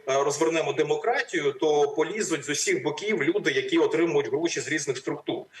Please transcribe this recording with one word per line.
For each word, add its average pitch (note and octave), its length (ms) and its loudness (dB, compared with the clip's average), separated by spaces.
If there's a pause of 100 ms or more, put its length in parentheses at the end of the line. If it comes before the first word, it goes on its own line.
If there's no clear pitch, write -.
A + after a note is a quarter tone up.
розвернемо D3 680 2
демократію, D3+ 800 0
то D3 360 2
полізуть D#3 560 -2
з - 40 -8
усіх E3+ 340 0
боків F3+ 400 -2
люди, D#3+ 300 0
які C3 260 0
отримують D3+ 500 2
гроші D#3 320 -2
з B2+ 80 -8
різних C#3+ 300 -2
структур. D3 440 -6 (180)